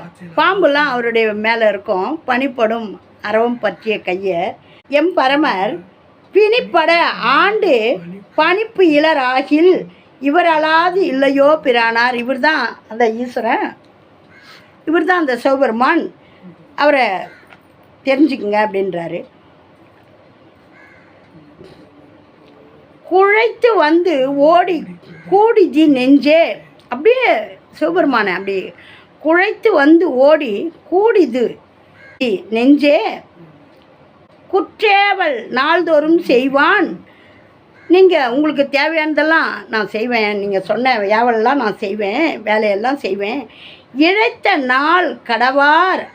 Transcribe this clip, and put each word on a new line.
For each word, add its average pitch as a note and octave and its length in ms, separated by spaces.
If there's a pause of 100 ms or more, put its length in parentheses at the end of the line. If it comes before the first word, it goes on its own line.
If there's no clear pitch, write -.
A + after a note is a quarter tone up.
(380)
பாம்புலாம் E4+ 360
அவருடைய A#3 600
மேல A3 360
இருக்கும். G3+ 540
பணிபடும் A#3 760 (220)
அரவம் A3+ 380
பற்றிய G#3 420
கையர் F#3+ 540 (340)
எம் D#4 240
பரமர் C4 680 (540)
பிணிப்பட G4 580 (300)
ஆண்டு D4 800 (360)
பணிப்பு F#4 500
இலராகில் D4 1000 (360)
இவரலாது E4 840
இல்லையோ C#4 580
பிரானார். A#3 500
இவர் A#3+ 260
தான் C#4+ 380 (120)
அந்த A3+ 220
ஈஸ்வரன், B3 640 (1080)
இவர் E4 180
தான் F4+ 160
அந்த C4 180
சிவபெருமான், C4+ 760 (640)
அவரை C#4 320 (1000)
தெரிஞ்சுக்குங்க C4 520
அப்படின்றாரு. F#3+ 680 (3750)
"குழைத்து G#4 720
வந்து D4+ 600
ஓடி E4+ 480 (480)
கூடிதி F#4 560
நெஞ்சே", C#4 680 (320)
அப்படியே E4 680 (140)
சிவபெருமானை C#4+ 640
அப்படி F#3+ 400 (460)
குழைத்து F#4+ 540
வந்து D#4 420
ஓடி C#4 560 (200)
கூடிது E4 640 (920)
நெஞ்சே, C#4+ 720 (1300)
குற்றேவல் F#4+ 1040
நாள்தோறும் D#4+ 720
செய்வான். C#4 800 (880)
நீங்க E4 440
உங்களுக்கு C#4 400
தேவையானதெல்லாம் C#4 960
நான் G#3+ 200
செய்வேன், G#3+ 520
நீங்க G3 200
சொன்ன A3+ 380
ஏவலெல்லாம் A3+ 580
நான் G#3+ 220
செய்வேன், G#3+ 640
வேலையெல்லாம் G#3+ 560
செய்வேன். G3+ 500 (480)
இழைத்த G4 600
நாள் C#4+ 600 (100)
கடவார் C#4 880